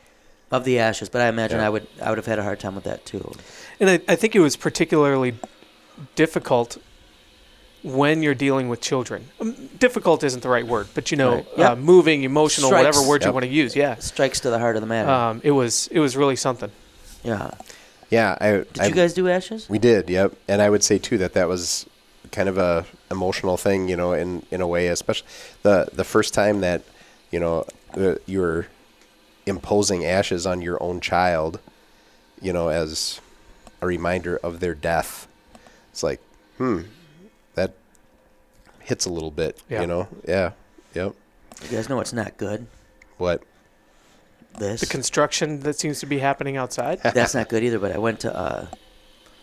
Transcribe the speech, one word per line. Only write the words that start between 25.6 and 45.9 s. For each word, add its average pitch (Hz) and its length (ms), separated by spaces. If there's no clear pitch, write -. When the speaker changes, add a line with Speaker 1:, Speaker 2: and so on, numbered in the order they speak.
Speaker 2:
the, 98 320
the 92 100
first - 300
time 104 280
that, 87 200
you 85 80
know, 82 260
uh, 95 200
you 95 140
were 85 280
imposing 101 600
ashes 90 400
on 90 160
your 87 200
own 90 180
child, 85 600
you 95 100
know, 85 180
as 80 520
a 90 40
reminder 87 520
of 85 240
their 87 120
death. 80 540
It's - 120
like, 71 160
hmm, 117 240
that 92 180
hits - 260
a 95 40
little 80 220
bit, 78 380
Speaker 3:
Yeah. 107 120
Speaker 2:
you 85 60
know? 87 200
Yeah. 90 240
Yep. 92 200
Speaker 1:
You - 140
guys 113 120
know 135 80
what's 101 160
not 110 240
good? 107 300
Speaker 2:
What? 87 240
Speaker 1:
This. 107 220
Speaker 3:
The - 60
construction 147 760
that 143 180
seems 147 200